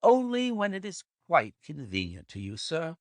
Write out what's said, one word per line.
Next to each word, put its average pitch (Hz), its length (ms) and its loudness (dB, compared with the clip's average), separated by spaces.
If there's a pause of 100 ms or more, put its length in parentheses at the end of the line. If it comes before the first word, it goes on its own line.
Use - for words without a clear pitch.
Only 247 500 4
when 202 220 -2
it 190 100 -8
is 202 180 -12 (240)
quite 120 360 2
convenient 95 680 -6
to 98 120 -12
you, 98 160 -8
sir. 160 440 -6